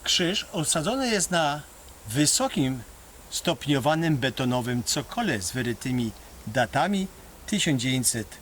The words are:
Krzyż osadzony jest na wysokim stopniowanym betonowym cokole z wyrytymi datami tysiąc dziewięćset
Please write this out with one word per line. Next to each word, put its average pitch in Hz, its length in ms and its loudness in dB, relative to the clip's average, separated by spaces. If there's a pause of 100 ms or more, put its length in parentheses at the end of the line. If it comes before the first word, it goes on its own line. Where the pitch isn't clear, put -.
Krzyż 180 480 0
osadzony 196 580 0
jest 202 220 0
na 151 300 2 (460)
wysokim 131 760 2 (460)
stopniowanym 151 880 2
betonowym 123 680 0
cokole 147 580 -2
z 90 100 -4
wyrytymi 120 600 -2 (360)
datami 139 600 2 (400)
tysiąc 160 340 2
dziewięćset 120 460 0 (140)